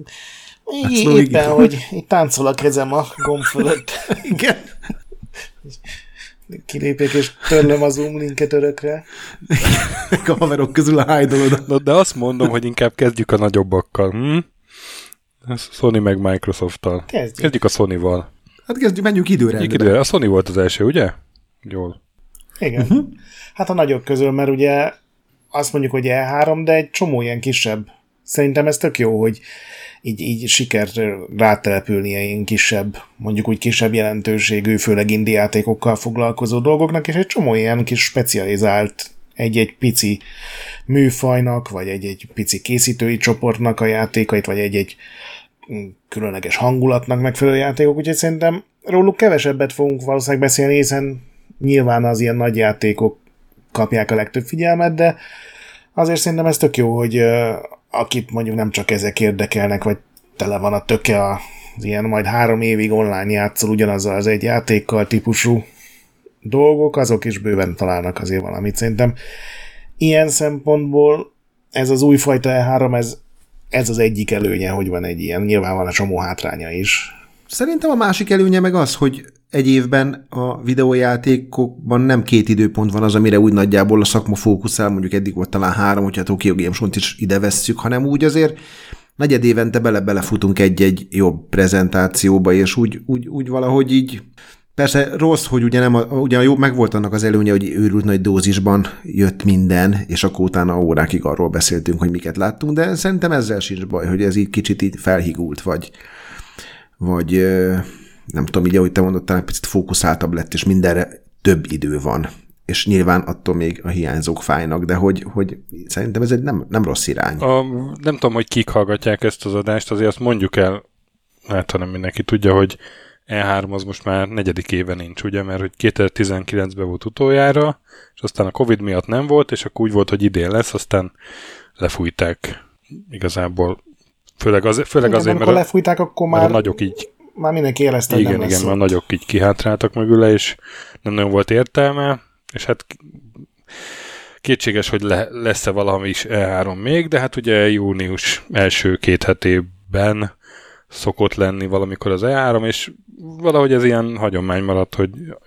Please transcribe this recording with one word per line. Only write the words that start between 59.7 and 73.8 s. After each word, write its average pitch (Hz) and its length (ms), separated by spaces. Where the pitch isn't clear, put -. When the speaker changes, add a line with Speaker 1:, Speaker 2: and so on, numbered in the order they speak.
Speaker 1:
vagy 104 140
tele 104 220
van 101 160
a 101 120
töke 107 380
a-, 98 160
az 113 60
ilyen 104 200
majd 107 220
három 117 360
évig 110 300
online 104 400
játszol 104 380
ugyanazzal 101 460
az 101 120
egy 107 160
játékkal 113 640
típusú 113 560
dolgok, 147 560
azok 113 280
is 107 120
bőven 98 380
találnak 90 440
azért 92 220
valamit. 92 340
Szerintem 117 380
ilyen 156 320
szempontból 147 1040
ez 131 180
az 131 120
újfajta 135 480
E 127 140
három, 127 300
ez, 120 240
ez 123 200